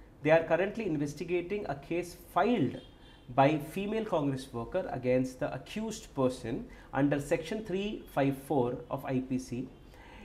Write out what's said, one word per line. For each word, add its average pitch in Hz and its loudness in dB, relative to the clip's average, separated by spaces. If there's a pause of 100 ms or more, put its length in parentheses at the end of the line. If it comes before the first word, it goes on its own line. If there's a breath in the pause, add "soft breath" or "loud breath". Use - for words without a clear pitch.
(240 loud breath)
They 147 6
are 165 6
currently 202 2
investigating 175 -2
a 151 -4 (120)
case 170 -2 (220)
filed 196 4 (600 loud breath)
by 135 8 (260)
female 214 -2
Congress 139 0
worker 120 -2 (140)
against 127 2
the 147 0
accused 214 -6 (100)
person 127 2 (380 loud breath)
under 143 4 (120)
Section 170 0
three 196 -2 (260)
five 139 4 (140)
four 127 4 (220)
of 135 -4
I 131 0
P 127 -2
C. 123 -6 (640 loud breath)